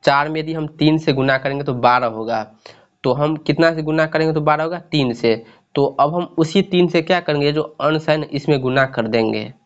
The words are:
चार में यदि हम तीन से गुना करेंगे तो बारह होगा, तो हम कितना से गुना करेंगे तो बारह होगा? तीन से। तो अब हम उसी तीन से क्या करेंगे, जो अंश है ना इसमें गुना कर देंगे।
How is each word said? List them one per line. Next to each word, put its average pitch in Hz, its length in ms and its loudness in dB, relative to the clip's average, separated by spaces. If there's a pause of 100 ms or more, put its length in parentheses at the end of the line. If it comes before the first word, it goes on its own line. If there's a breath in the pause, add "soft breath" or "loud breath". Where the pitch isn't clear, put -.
चार 143 260 2
में 156 100 -4
यदि 156 140 -6
हम 156 160 -4
तीन 151 280 2
से 156 160 0
गुना 135 240 2
करेंगे 139 260 -4
तो 143 120 -4
बारह 123 340 2
होगा, 110 340 -4 (600 loud breath)
तो 127 100 2
हम 147 240 0
कितना 165 360 0
से 160 100 -6
गुना 156 240 0
करेंगे 160 260 0
तो 156 80 -2
बारह 151 220 0
होगा? 170 180 -6
तीन 135 320 -2
से। 113 300 0 (320 loud breath)
तो 139 100 2 (140)
अब 147 160 2
हम 175 220 -4
उसी 165 260 2
तीन 180 240 2
से 165 160 0
क्या 180 160 0
करेंगे, 147 320 0
जो 151 100 -2
अंश 151 480 -2
है 156 80 4
ना 147 140 -4
इसमें 143 300 0
गुना 131 260 2
कर 120 200 -4
देंगे। 110 440 0 (140)